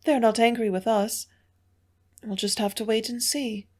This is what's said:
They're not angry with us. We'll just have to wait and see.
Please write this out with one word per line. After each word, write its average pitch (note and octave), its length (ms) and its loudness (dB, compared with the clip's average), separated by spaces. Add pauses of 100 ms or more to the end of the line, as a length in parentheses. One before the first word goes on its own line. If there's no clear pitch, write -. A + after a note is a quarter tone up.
They're D4 160 4
not A3 180 4
angry A#3 320 2
with F#3 160 -2
us. A3 400 0 (960)
We'll G#3 120 -6
just G3 220 -4
have G3+ 180 -2
to A3 80 -6
wait A3 240 0
and A#3+ 140 -8
see. A3+ 460 -4 (120)